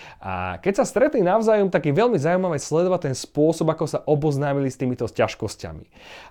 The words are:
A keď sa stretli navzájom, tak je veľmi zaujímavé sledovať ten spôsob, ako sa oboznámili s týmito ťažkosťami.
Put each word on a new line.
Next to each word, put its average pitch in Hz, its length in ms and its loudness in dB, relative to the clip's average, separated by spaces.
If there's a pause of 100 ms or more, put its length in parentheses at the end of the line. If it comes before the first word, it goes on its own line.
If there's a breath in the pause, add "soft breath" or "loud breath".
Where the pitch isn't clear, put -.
(200 loud breath)
A 92 400 -6
keď 208 240 0
sa - 0 -
stretli 269 400 2
navzájom, 208 480 2
tak 151 160 0
je 143 80 2
veľmi 233 240 2
zaujímavé 170 400 0
sledovať 175 480 0
ten 127 80 -4
spôsob, 156 560 0
ako 156 160 -4
sa - 160 -4
oboznámili 143 640 0
s 127 80 -6
týmito 123 320 -2
ťažkosťami. - 760 -4 (460 loud breath)